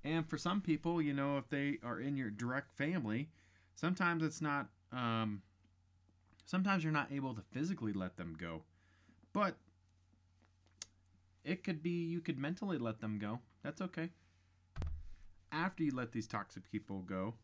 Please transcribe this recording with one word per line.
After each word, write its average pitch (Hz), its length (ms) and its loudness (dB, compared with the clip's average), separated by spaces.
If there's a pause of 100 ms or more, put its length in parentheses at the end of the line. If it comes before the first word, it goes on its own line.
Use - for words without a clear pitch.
And 160 240 0
for 151 80 -2
some 190 240 2
people, 165 400 2
you 147 140 2
know, 139 240 2
if - 100 -6
they 143 340 0
are 117 160 -4
in 139 180 0
your 127 140 -2
direct 120 420 -2
family, 143 580 0 (440)
sometimes 170 480 2
it's 156 200 0
not, 143 260 0 (240)
um, 113 500 2 (1000)
sometimes 185 400 2
you're 156 80 4
not 147 180 2
able 135 240 -2
to 101 80 -6 (100)
physically 135 420 0
let 92 220 0
them 82 220 -6
go. 85 240 -4 (720)
But 196 240 2 (1900)
it 180 220 -2
could 160 180 -2
be 170 80 2
you 170 300 0
could 156 180 -2
mentally 170 400 -2
let 113 220 -2
them 107 180 -2
go. 107 220 -2 (220)
That's 147 180 -6
okay. 170 300 -4 (1400)
After 170 320 0
you 147 120 4
let 123 180 -2
these 110 140 0
toxic - 440 -6
people 101 300 -4
go 95 420 -2